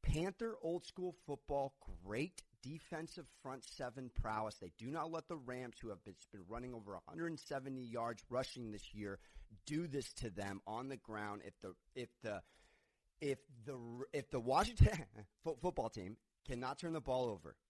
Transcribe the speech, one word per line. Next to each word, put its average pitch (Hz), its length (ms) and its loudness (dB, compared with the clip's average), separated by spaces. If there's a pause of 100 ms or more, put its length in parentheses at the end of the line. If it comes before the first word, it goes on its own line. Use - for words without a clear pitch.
Panther 190 580 4
old 170 240 0
school 180 300 -4 (100)
football, 139 480 2 (320)
great 131 380 0 (180)
defensive 156 640 -6 (160)
front 131 220 -8
seven 127 480 -6 (100)
prowess. 107 400 2
They 90 160 -8
do 120 140 -4
not 160 200 -2
let 160 160 -4
the 170 100 -4
Rams, 127 440 -6
who 113 80 -6
have 92 140 -8
been, 95 100 -12 (180)
been 98 160 -12
running 120 280 -6
over 101 180 -8
a 87 160 -8
hundred 165 220 -2
and 151 80 -4
seventy 135 420 -4
yards 117 480 -2
rushing 123 420 0
this - 220 -10
year, 101 240 -4 (480)
do 160 220 0
this 135 300 -4
to 120 120 -2
them 98 380 -4
on 117 200 -2
the 135 100 -4
ground. 104 460 -4
If - 180 -12
the, 92 120 -8 (220)
if 123 140 -4 (120)
the, 104 200 -2 (800)
if 139 180 2 (260)
the, 131 120 -6 (360)
if 143 160 -2
the 135 100 2
Washington 196 500 10 (300)
<laughs> - 240 -20
fo-, 156 160 0
football 139 300 2
team 104 280 -6 (300)
cannot 127 300 -2
turn 165 160 -2
the 156 80 -2
ball 127 280 4
over 82 260 -6 (140)